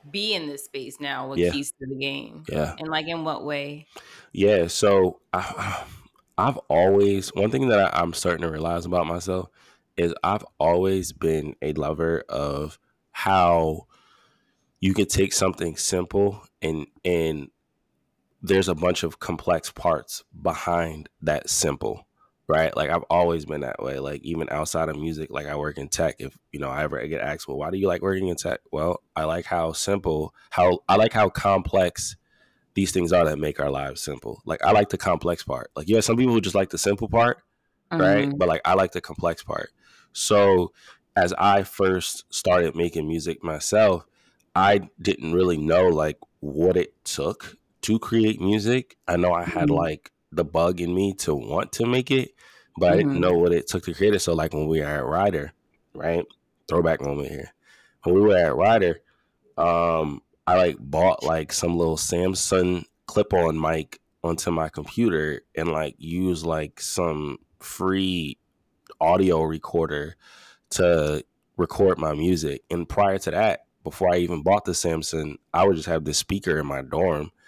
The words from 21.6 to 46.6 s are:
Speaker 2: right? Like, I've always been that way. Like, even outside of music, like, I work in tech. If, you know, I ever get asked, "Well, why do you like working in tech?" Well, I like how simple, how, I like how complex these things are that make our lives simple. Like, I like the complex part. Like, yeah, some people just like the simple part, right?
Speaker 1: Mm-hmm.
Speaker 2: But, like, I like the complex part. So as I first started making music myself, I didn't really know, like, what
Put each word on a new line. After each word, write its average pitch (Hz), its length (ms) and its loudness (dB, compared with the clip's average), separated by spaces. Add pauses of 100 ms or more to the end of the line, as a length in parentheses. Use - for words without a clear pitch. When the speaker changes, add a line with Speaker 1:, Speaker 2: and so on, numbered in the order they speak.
Speaker 2:
right? 80 280 2
Like, 76 140 0
I've 85 180 0
always 85 380 2
been 76 140 -6
that - 220 -8
way. 67 180 -6
Like, 71 220 -8
even 82 280 -6
outside 80 380 -2
of 73 100 -8
music, 78 320 -8
like, 71 160 -8
I 73 100 -6
work 76 220 -6
in 69 100 -10
tech. 80 300 -2
If, 67 180 -12 (160)
you 73 60 -12
know, 71 100 -6
I 67 140 -6
ever 73 240 -6
get 78 160 -6
asked, - 260 -8
"Well, 67 80 -8
why 73 140 -6
do 95 80 -4
you 95 100 2
like 90 140 -2
working 95 260 -2
in 85 80 -4
tech?" - 240 -6 (100)
Well, 80 300 -2 (160)
I 78 80 -2
like 82 220 -4
how 82 260 -2
simple, 85 640 -4 (160)
how, 90 380 4
I 98 80 4
like 110 180 4
how 104 160 4
complex 95 880 0 (580)
these 98 180 0
things 87 200 0
are 87 120 6
that 76 140 0
make 76 220 -4
our 71 100 -2
lives 67 320 -6
simple. - 420 -12
Like, - 180 -6
I 98 100 4
like 104 180 4
the 92 80 -2
complex 87 440 -2
part. 64 320 -8
Like, 78 140 -8
yeah, 110 120 4
some 117 160 2
people 120 240 4
just 95 160 -4
like 95 120 2
the 87 80 -8
simple 101 320 -2
part, 117 300 2 (520)
right? 104 380 2
Speaker 1:
Mm-hmm. 139 80 -4
Speaker 2:
But, 90 120 2
like, 80 160 0
I 90 100 2
like 95 180 2
the 87 80 -6
complex 82 420 -6
part. - 280 -8 (420)
So 98 600 4 (440)
as 90 220 4
I 101 240 6
first 95 600 0 (100)
started 87 400 2
making 82 340 -2
music 80 340 -4
myself, 87 600 2 (500)
I 98 360 4 (100)
didn't 82 320 -2
really 87 240 4
know, 80 320 4
like, 78 300 2 (220)
what 76 360 2